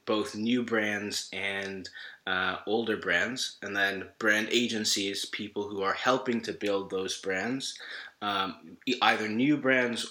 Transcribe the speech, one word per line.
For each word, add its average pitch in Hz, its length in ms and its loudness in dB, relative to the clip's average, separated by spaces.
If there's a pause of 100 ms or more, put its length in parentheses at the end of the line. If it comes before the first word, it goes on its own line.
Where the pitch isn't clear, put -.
both 107 280 0
new 117 300 2
brands 104 680 -2
and, 98 560 -4 (380)
uh, 92 300 2 (100)
older 110 300 2
brands, 95 640 0
and 101 140 -6
then 98 320 0 (100)
brand 107 320 4
agencies, 107 760 2
people 101 440 -6
who 101 140 -4
are 95 100 2
helping 127 480 2
to 110 120 -4
build 98 380 -2
those 95 300 -4
brands, 107 580 -2 (440)
um, 95 640 -4
e-, 123 160 2
either 107 260 6
new 131 280 4
brands 123 540 2